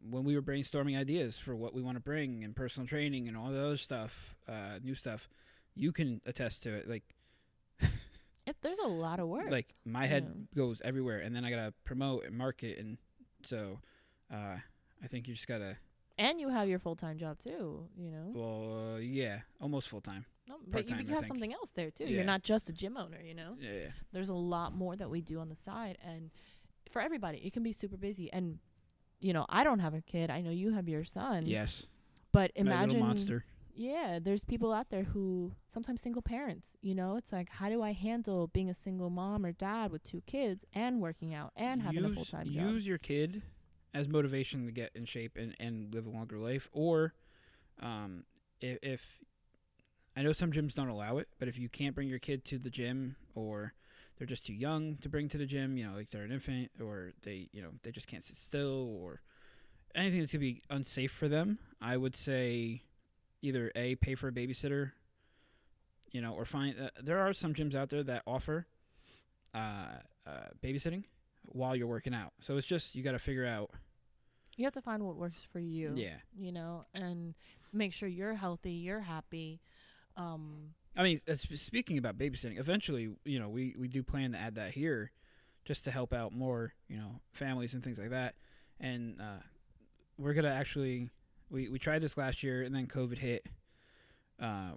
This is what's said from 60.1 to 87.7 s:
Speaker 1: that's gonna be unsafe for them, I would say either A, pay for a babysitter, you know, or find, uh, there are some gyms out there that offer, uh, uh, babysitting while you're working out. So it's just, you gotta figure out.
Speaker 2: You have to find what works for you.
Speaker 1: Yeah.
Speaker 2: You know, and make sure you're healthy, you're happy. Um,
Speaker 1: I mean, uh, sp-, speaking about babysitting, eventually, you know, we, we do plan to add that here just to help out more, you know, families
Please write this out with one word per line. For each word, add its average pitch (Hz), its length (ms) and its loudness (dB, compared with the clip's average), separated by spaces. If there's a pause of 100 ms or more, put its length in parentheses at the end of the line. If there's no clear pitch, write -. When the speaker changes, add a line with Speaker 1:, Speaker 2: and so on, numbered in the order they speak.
Speaker 1:
that's 151 100 2
gonna 151 100 2
be 127 300 2
unsafe 135 400 0
for - 160 0
them, 170 320 4 (220)
I 123 160 2
would 131 180 2
say 120 720 0 (580)
either 131 340 2
A, 123 200 2
pay 135 180 4
for 135 140 -2
a 127 40 -2
babysitter, 135 600 0 (1200)
you 123 120 -2
know, 117 100 -2
or 98 140 -2
find, 139 340 0
uh, 135 80 -4 (140)
there 160 160 2
are 196 160 4
some 160 200 0
gyms 147 200 0
out 135 160 0
there 147 120 2
that 127 240 -2
offer, 151 400 0 (880)
uh, 101 440 -4 (280)
uh, 78 40 -10 (320)
babysitting 160 420 -2 (380)
while 127 340 0
you're 120 100 2
working 120 280 0
out. 104 260 -6
So 139 160 -2
it's 139 100 0
just, - 280 0
you 127 80 -4
gotta 127 160 2
figure 131 280 0
out. 107 240 -2 (840)
Speaker 2:
You 240 80 0
have 277 100 2
to 269 60 -8
find 220 240 -4
what 175 120 -4
works 170 240 -6 (120)
for 180 60 -6
you. 160 360 -2
Speaker 1:
Yeah. 104 220 -2 (220)
Speaker 2:
You 180 140 -6
know, 170 420 -8
and 175 400 -4 (380)
make 202 200 2
sure 202 160 -4
you're 190 260 -2
healthy, 185 380 -2
you're 180 280 -2
happy. 160 600 -6 (560)
Um, 156 540 -8 (260)
Speaker 1:
I 180 60 6
mean, 175 260 8
uh, 156 80 4
sp-, 143 240 -4
speaking 226 380 0
about 113 180 0
babysitting, 120 420 -2
eventually, 139 520 2 (160)
you 139 120 2
know, 104 120 -2
we, 127 280 -2
we 127 100 -2
do 131 140 0
plan 131 300 0
to 98 60 -2
add 110 160 -4
that 107 180 -4
here 135 380 0 (560)
just - 180 -2
to 135 60 -2
help 123 240 0
out 113 180 2
more, 120 400 0 (160)
you 110 80 -8
know, 107 240 -8 (120)
families 127 420 -2